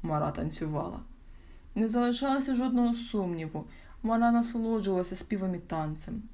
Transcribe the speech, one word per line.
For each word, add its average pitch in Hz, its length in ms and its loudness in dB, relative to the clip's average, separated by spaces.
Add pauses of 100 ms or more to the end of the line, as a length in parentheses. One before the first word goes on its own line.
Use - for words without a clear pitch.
Мара 151 300 0
танцювала. 156 680 -4 (760)
Не 220 120 2
залишалося 254 680 2
жодного 240 380 4
сумніву. 170 720 -2 (380)
Мара 226 280 6
насолоджувалася 226 840 2
співом 190 400 -2
і 175 40 -4
танцем. 156 640 -4 (120)